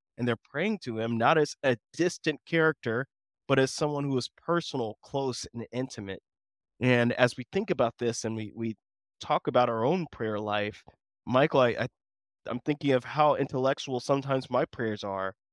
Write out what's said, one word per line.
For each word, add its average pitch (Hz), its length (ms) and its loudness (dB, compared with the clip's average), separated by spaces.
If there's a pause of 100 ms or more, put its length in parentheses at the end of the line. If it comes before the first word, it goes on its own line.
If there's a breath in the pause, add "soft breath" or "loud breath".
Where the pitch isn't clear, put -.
(180)
and 120 100 -2
they're 120 100 2
praying 190 460 -4
to 110 160 -6
him, 117 180 -2
not 131 200 4
as 151 260 0
a 127 120 4 (160)
distant 165 540 -2
character, 151 640 0 (400)
but 135 120 4
as 131 140 2
someone 147 320 -2
who 135 120 0
is 120 200 -4
personal, 160 640 -2
close, 135 520 -4
and 113 180 -8
intimate. 110 500 -8 (580)
And 120 340 4
as 123 220 2
we 123 160 -12
think 196 200 -2
about 127 260 0
this 117 260 -4
and 113 120 -4
we, 110 200 -8
we 113 200 -6 (440)
talk - 280 -2
about 123 220 4
our 113 140 -2
own 165 280 0
prayer 110 280 -4
life, 104 440 -4 (420)
Michael, 131 360 4
I, 123 80 6
I, 113 180 -2 (580)
I'm 117 140 -4
thinking 147 320 -2
of 127 120 4
how 147 320 2
intellectual 135 640 -2
sometimes 135 500 -2
my 123 160 2
prayers 107 380 -4
are. 95 300 -4 (200)